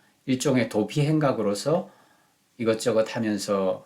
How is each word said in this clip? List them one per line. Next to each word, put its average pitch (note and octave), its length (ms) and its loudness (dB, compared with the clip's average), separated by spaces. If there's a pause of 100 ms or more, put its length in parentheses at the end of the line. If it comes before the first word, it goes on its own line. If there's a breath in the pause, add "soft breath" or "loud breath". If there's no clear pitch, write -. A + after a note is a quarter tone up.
(260 loud breath)
일종의 B2+ 420 0
도피 G#2+ 340 0
행각으로서 C#3+ 920 0 (640 soft breath)
이것저것 A2 560 0
하면서 G2+ 720 -2